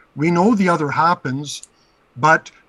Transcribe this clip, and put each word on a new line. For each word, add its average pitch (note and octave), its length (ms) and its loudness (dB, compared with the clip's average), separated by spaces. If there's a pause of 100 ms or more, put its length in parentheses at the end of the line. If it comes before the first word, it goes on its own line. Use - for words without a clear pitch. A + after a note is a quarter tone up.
(160)
We D3+ 140 -2
know F3 240 2
the F#3+ 160 0
other D3+ 220 -2
happens, D3 760 -4 (500)
but, D#3 340 0 (180)